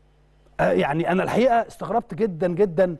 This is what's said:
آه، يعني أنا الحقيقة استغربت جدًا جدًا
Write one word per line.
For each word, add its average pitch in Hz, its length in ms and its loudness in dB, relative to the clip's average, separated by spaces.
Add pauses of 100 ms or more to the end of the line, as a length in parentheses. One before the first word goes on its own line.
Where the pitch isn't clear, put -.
(600)
آه، 180 120 2
يعني 170 400 0
أنا 185 100 0
الحقيقة 226 440 2
استغربت 202 480 -6
جدًا 180 340 -2
جدًا 175 520 0